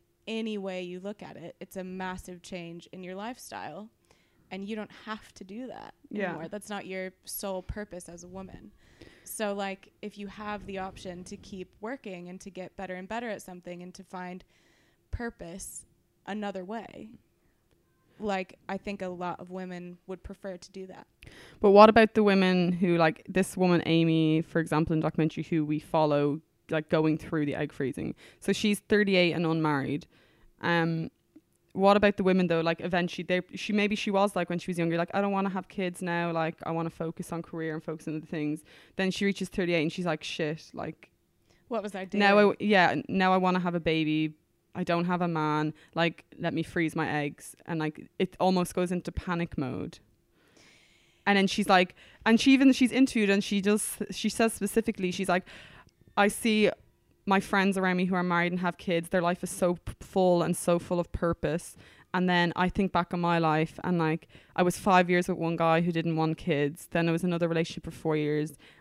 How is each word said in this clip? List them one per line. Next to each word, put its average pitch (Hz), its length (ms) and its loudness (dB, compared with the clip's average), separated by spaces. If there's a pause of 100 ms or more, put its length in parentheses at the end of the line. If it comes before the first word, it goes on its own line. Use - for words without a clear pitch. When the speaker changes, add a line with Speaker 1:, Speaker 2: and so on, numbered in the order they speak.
(280)
Speaker 1:
any 220 280 -4
way 190 260 -6
you 180 180 -10
look 202 220 -12
at - 140 -16
it, - 240 -16
it's 185 160 -16
a 185 80 -8
massive 185 580 -10
change 170 500 -12
in 185 100 -14
your 180 120 -12
lifestyle. 196 720 -12 (640)
And 196 180 -10
you 220 80 -8
don't 208 140 -10 (160)
have 214 280 -14
to 202 100 -20
do 220 240 -12
that 53 260 -16 (160)
Speaker 2:
Yeah. 196 200 -4
Speaker 1:
anymore. 165 180 -10
That's 208 220 -14
not 202 160 -10
your 185 260 -10 (120)
sole 190 380 -8
purpose 185 460 -12
as 170 160 -20
a 180 40 -20
woman. 190 440 -18 (520)
So, 208 280 -6
like, 196 400 -8 (100)
if 202 160 -12
you 202 80 -12
have 208 400 -10
the 190 120 -8
option 185 460 -10
to 202 120 -14
keep 185 320 -14 (120)
working 202 480 -10
and 185 120 -14
to 190 100 -16
get 180 260 -14
better 185 180 -10
and 185 140 -12
better 233 220 -8
at 196 120 -8
something 180 400 -14
and 180 120 -16
to 196 100 -20
find 180 400 -12 (640)
purpose - 760 -10 (400)
another 196 380 -8
way, 214 460 -12 (1080)
like, 190 380 -6 (100)
I 196 80 -6
think 196 260 -10
a 185 60 -6
lot 180 320 -8
of 180 100 -16
women 180 560 -12
would 185 160 -12
prefer 190 340 -12
to - 140 -20
do 190 160 -14
that. 185 200 -20 (540)
Speaker 2:
But 202 100 8
what 208 180 12
about 220 260 6
the 220 80 4
women 185 500 4
who, 175 240 2
like, 160 320 2
this 190 280 0
woman, 180 300 4
Amy, 160 560 4
for - 180 -2
example, 160 320 0
in 160 80 2
the 156 40 -2
documentary, 160 400 -2
who 160 200 0
we 151 160 -2
follow, 151 600 0 (300)
like, 156 180 -2
going 156 300 4
through 151 280 -4
the 143 80 -4
egg 151 180 -4
freezing? - 420 -6 (240)
So - 140 -2
she's 208 280 0
thirty-eight 190 520 4
and 170 140 0
unmarried. 151 600 0 (540)
Um, 165 500 0 (640)
what 196 240 4
about 202 200 4
the 202 60 -2
women, 185 240 4
though? 165 140 2
Like, 165 200 -2
eventually, 175 440 -2
they, 180 160 0 (160)
she, - 160 -6
maybe 208 240 2
she - 140 -4
was 196 260 2
like, 175 140 -2
when 175 100 -2
she - 100 -6
was 170 80 -2
younger, 170 200 0
like, 175 160 -2
"I 196 60 2
don't 202 120 0
wanna 196 160 -2
have 185 200 -6
kids 180 340 -6
now. 170 280 -2
Like, 165 340 -2
I - 60 -6
wanna 165 200 -2
focus 170 420 -8
on 165 100 -6
career 160 320 -8
and 160 80 -8
focus 160 240 -10
on 156 100 -6
other 156 100 -10
things." 151 360 -6 (340)
Then 190 140 0
she 208 140 -2
reaches 196 240 -2
thirty-eight 170 340 0
and 160 100 0
she's 180 140 -6
like, 156 160 -2
"Shit, - 520 -6
like, - 360 -12 (580)
Speaker 1:
What 226 140 -4
was 202 140 -10
I 190 160 -8
Speaker 2:
now 202 240 6
I 208 60 10
Speaker 1:
doing? 208 80 8
Speaker 2:
w-, - 100 -2
yeah, 202 300 6
n-, 135 180 -2
now 185 240 4
I 190 60 4
wanna 185 220 2
have 175 140 -2
a 175 60 -2
baby. 156 540 0 (400)
I 180 100 -6
don't 170 200 0
have 180 160 0
a 175 80 0
man. 151 460 0 (200)
Like, 170 300 -2 (140)
let 170 160 -4
me 165 80 -2
freeze 165 320 -2
my 160 140 -2
eggs." - 480 -6 (100)
And, 165 120 -6
like, 156 400 -6
it - 200 -2
almost 180 360 2
goes 180 180 -2
into 180 200 -4
panic 170 460 -4
mode. - 400 -6 (1300)
And 202 120 6
then 196 80 4
she's 196 220 -2
like, 185 260 4 (320)
and 226 140 6
she 269 120 6
even, 269 200 8
she's 254 200 4
interviewed 233 380 2
and 202 140 4
she 202 160 0
just, 208 500 0
she - 180 -4
says 226 240 2
specifically, 202 580 -2
she's 185 180 -4
like, 185 160 0 (720)
"I 202 120 6
see 214 420 4 (540)
my 190 140 4
friends 196 400 2
around 185 200 2
me 180 80 0
who 185 100 0
are 180 80 0
married 175 260 2
and 180 100 -2
have 175 180 -2
kids, 170 320 -2
their 185 120 2
life 175 220 -2
is 180 60 -8
so 180 240 0
p-, - 260 -10
full 180 420 4
and 170 140 0
so 175 240 2
full 180 180 -4
of 170 140 -4
purpose. 170 640 -4 (360)
And 180 160 2
then 175 280 4
I 180 120 0
think 190 220 -2
back 175 240 -2
on 175 60 -2
my 170 180 2
life 160 460 2
and, 180 140 0
like, 160 280 0 (300)
I 180 80 2
was 180 120 2
five 185 320 4
years 180 200 2
with 175 100 -2
one 165 160 -2
guy 165 280 2
who 175 100 0
didn't 165 240 -2
want 160 220 0
kids. 147 520 -2
Then 170 180 0
I 165 40 2
was 170 100 -2
in 180 80 0
another 170 160 0
relationship 165 380 -2
for 165 80 -12
four 156 240 -2
years." 151 400 -2 (240)